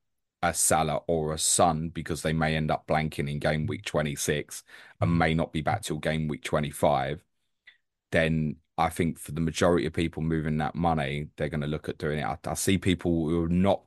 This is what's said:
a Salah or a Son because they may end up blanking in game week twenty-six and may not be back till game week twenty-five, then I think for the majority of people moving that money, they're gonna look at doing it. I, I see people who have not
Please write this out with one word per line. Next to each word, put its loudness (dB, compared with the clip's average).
a 0
Salah 2
or 0
a -4
Son 2
because -6
they 0
may 2
end 0
up -4
blanking -2
in -6
game 0
week -6
twenty-six -2
and 4
may 4
not 0
be -2
back -2
till -4
game -2
week -6
twenty-five, 0
then 2
I 2
think -2
for -14
the -4
majority 2
of -6
people -2
moving 0
that -2
money, 0
they're -4
gonna -4
look -4
at -6
doing -2
it. -4
I, -4
I -4
see 2
people 0
who 0
have 0
not 2